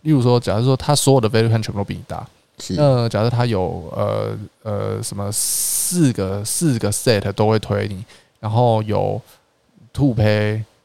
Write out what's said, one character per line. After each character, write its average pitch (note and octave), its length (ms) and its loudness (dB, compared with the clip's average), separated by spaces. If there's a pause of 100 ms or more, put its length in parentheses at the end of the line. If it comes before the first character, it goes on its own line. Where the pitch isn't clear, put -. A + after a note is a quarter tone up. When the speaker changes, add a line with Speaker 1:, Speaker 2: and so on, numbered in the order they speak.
Speaker 1:
例 D#3 100 0
如 C#3 100 4
说， B2 180 4
假 F#2+ 180 -2
如 A#2 60 0
说 C3 140 2
他 - 180 0
所 C3+ 200 4
有 C3 40 6
的 A2 100 2
value A2+ 200 2
hand A2 120 2
全 G#2 120 -8
部 G2+ 60 -6
都 G2+ 40 -2
比 F#2+ 100 -8
你 F2+ 140 -10
大， - 180 -10 (320)
Speaker 2:
是。 - 180 -8
Speaker 1:
那 B2+ 340 2
假 G#2 120 0
设 A#2 80 2
他 A#2+ 160 0
有， F2+ 480 -2
呃， G#2+ 440 -2 (260)
呃， G#2 400 -6
什 G#2+ 120 -8
么 G2+ 140 -6
四 - 840 0
个， G2 320 -4
四 C#3 340 0
个 G2+ 100 0
set G#2 440 0
都 G#2+ 160 2
会 A2 100 2
推 G#2 280 -4
你， G2+ 180 -10 (340)
然 G#2+ 100 -6
后 A2+ 340 2
有 G2+ 380 -2 (720)
兔 C3 220 2
胚 G#2+ 500 2 (220)